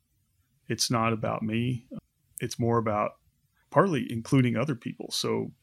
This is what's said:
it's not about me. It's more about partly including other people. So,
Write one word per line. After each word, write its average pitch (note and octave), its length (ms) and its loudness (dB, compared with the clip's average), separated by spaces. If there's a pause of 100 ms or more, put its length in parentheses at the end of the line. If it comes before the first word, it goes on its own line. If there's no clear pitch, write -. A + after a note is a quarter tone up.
(680)
it's - 220 -2
not A2+ 240 2
about A2 300 -4
me. A#2 440 -2 (520)
It's - 200 -6
more A#2 180 2
about G#2+ 340 0 (600)
partly E3 380 4
including A#2+ 480 2
other C3 180 -2
people. - 360 -10
So, A2+ 400 -2 (120)